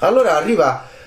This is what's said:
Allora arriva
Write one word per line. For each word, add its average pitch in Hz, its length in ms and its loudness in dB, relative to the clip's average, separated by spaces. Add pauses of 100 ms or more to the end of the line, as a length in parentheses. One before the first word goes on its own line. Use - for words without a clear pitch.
Allora 214 360 2
arriva 160 480 0 (220)